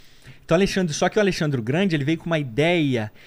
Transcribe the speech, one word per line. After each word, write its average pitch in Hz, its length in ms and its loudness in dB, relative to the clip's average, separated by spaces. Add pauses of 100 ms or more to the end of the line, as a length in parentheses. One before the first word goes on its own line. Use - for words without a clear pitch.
(440)
Então, 160 120 2
Alexandre, 185 380 0
só - 160 0
que - 80 -6
o 214 40 4
Alexandre 156 380 0
o 113 40 -4
Grande, 160 320 0
ele 143 100 -2
veio 160 140 0
com - 80 -12
uma 170 100 0
ideia 139 720 0 (160)